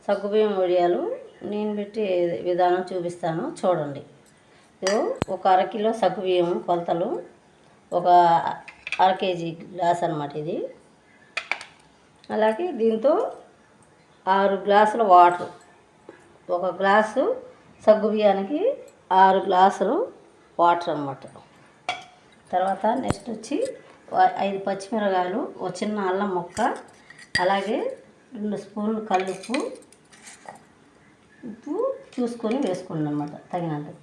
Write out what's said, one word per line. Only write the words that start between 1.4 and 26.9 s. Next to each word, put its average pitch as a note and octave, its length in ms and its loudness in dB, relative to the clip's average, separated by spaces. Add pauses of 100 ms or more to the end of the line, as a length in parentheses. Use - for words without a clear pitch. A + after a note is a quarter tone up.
నేను G#3 260 -4
పెట్టే G#3 260 -6 (440)
విధానం F3+ 420 2
చూపిస్తాను, F3 520 -4 (180)
చూడండి. D3+ 420 -2 (800)
ఇదిగో G3+ 200 0 (360)
ఒక - 60 -14 (120)
అర F#3+ 80 4 (100)
కిలో A3 200 -2 (100)
సగ్గుబియ్యం F3+ 500 0 (160)
కొలతలు, E3+ 400 -2 (840)
ఒక F3 160 0 (1000)
అర F#3+ 60 4 (120)
కేజీ E3+ 280 -2 (240)
గ్లాస్ F3 320 0
అన్నమాట D3 260 -4 (120)
ఇది. F#3+ 120 -4 (1800)
అలాగే A3 300 2 (140)
దీంతో A3+ 320 2 (1120)
ఆరు G3 320 2 (100)
గ్లాసుల G#3+ 360 4 (120)
వాటర్, F3 380 6 (1040)
ఒక F#3 80 -2 (160)
గ్లాసు G#3+ 420 2 (640)
సగ్గుబియ్యానికి G#3 760 2 (640)
ఆరు F#3+ 240 6
గ్లాసులు G3 480 4 (640)
వాటర్ E3+ 320 4
అన్నమాట. C#3+ 340 -6 (1300)
తర్వాత F#3+ 340 0 (160)
నెక్స్ట్ - 320 -4
వచ్చి C#4 240 -8 (560)
వ-, F#3 180 4 (140)
ఐదు G3 220 -4
పచ్చిమిరకాయలు, G3 720 -2 (180)
ఒక F#3 100 -6 (100)
చిన్న G#3 180 -4 (120)
అల్లం G3 280 -2
ముక్క, F3 220 -8 (840)